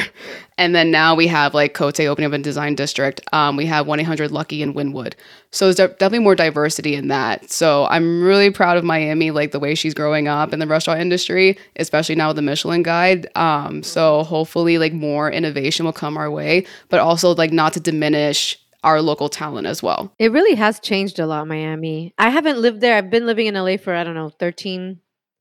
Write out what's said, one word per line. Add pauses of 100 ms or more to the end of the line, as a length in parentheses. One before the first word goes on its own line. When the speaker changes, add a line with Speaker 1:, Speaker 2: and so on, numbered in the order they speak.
(280)
Speaker 1:
<laughs>
And
then
now
we
have,
like,
Cote
opening
up
in
Design
District. (100)
Um,
we
have
one
eight
hundred
Lucky
in
Wynwood. (380)
So
there's
de-, (120)
definitely
more
diversity
in
that.
So
I'm
really
proud
of
Miami,
like,
the
way
she's
growing
up
in
the
restaurant
industry, (160)
especially
now
with
the
Michelin
Guide.
Um,
so
hopefully,
like,
more
innovation
will
come
our
way, (240)
but
also,
like,
not
to
diminish (260)
our
local
talent
as
well.
Speaker 2:
It
really
has
changed
a
lot,
Miami.
I
haven't
lived
there.
I've
been
living
in
L
A
for,
I
don't
know,
thirteen (420)